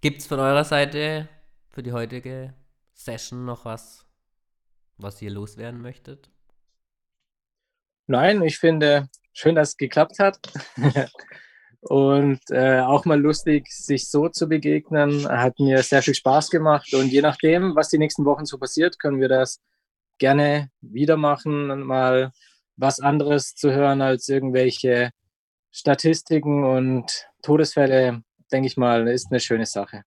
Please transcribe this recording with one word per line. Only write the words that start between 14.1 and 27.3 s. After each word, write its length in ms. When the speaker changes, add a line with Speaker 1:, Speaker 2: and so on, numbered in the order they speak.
Speaker 2:
so 180
zu 220
begegnen. 800
Hat 300
mir 220
sehr 200
viel 140
Spaß 340
gemacht. 440
Und 140
je 140
nachdem, 540
was 120
die 120
nächsten 260
Wochen 200
so 120
passiert, 420
können 220
wir 80
das 320
gerne 540
wieder 340
machen 560
und 120
mal 500
was 240
anderes 560
zu 160
hören 300
als 260
irgendwelche 840
Statistiken 960
und 640